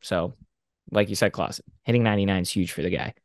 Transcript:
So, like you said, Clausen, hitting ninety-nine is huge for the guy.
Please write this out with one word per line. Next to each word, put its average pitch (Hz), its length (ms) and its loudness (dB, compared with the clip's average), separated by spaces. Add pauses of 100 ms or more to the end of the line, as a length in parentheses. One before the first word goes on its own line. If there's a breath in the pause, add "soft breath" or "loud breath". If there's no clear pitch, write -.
So, 87 320 -4 (580)
like 104 160 2
you 101 80 -4
said, 101 160 2
Clausen, - 340 -6 (180)
hitting 120 200 4
ninety-nine 98 380 2
is 85 100 -4
huge 90 220 -2
for - 80 -6
the 85 80 -2
guy. - 240 -4 (120)